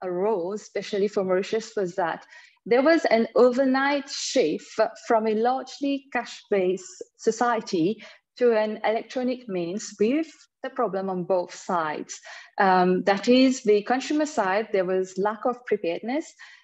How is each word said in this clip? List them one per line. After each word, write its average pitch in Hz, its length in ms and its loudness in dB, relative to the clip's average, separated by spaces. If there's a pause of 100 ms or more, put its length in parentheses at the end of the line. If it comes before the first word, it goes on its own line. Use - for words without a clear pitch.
arose, 190 600 -4
especially 202 460 -4
for 202 160 -2
Mauritius, 190 520 -2
was 185 200 -4
that 165 280 -4 (400)
there 233 180 2
was 320 240 4
an 226 280 2
overnight 269 720 2
shift - 720 -2 (260)
from 220 200 2
a 214 80 2
largely 262 760 -2
cash-based 190 920 -4 (140)
society 220 840 0 (360)
to 240 200 4
an 214 280 -2
electronic 247 640 -4
means 185 500 -6
with 285 300 0 (340)
the 254 80 -10
problem 196 400 -4
on 185 140 -4
both 180 280 0
sides. - 680 -4 (400)
Um, 185 420 4
that 196 260 0
is, 254 360 6
the 208 180 4
consumer 285 440 -2
side, 214 460 0
there 190 120 2
was 185 340 -2
lack 208 260 -2
of 247 220 -4
preparedness, 214 680 -4 (320)